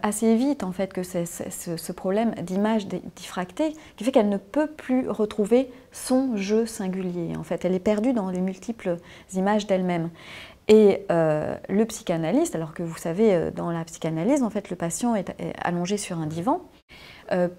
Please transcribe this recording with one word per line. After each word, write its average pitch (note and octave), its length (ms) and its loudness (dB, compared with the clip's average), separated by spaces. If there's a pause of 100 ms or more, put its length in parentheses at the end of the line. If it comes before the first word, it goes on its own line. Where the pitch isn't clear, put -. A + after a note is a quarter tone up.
assez A3 340 2
vite C#4 260 0
en F#3 100 -4
fait, F#3+ 200 -4
que F3+ 100 -4
c'est, F3 240 -4
c'est - 240 -10
ce, E3+ 260 -8
ce E3+ 160 -10
problème G3+ 400 0 (100)
d'image G3+ 440 0
di-, F3+ 160 -6 (140)
diffractée D4+ 580 -4 (220)
qui G3+ 80 -10
fait C4 80 2
qu'elle G#3+ 160 6
ne G3+ 100 2
peut D4+ 300 -2
plus C4 420 -2
retrouver A3 600 2 (220)
son B3+ 440 0
jeu G#3 280 2
singulier. F#3 720 -4
En D#3+ 60 -6
fait, E3 220 -4
elle F3+ 100 2
est F#3 60 0
perdue G#3+ 320 2
dans G3 180 0
les F3+ 100 -2
multiples F#3 560 -4 (380)
images G3+ 320 2
d'elle-même. F3+ 440 0 (580)
Et, G#3+ 420 8
euh, D#3+ 460 2 (120)
le G3+ 180 2
psychanalyste, G3+ 680 0
alors D#3+ 200 -6
que - 80 -6
vous E3 160 -8
savez, F#3+ 360 4
euh, D#3+ 160 2
dans F3 200 -4
la E3 140 -4
psychanalyse, E3 580 0
en G#3+ 80 0
fait, G3+ 200 -6
le F3+ 60 -4
patient G3 380 -2
est, F#3+ 240 -2
est E3+ 140 -6 (100)
allongé F3 340 0
sur F#3 220 -6
un D#3+ 80 -2
divan, F3+ 340 -2 (720)
euh, F3+ 160 2 (100)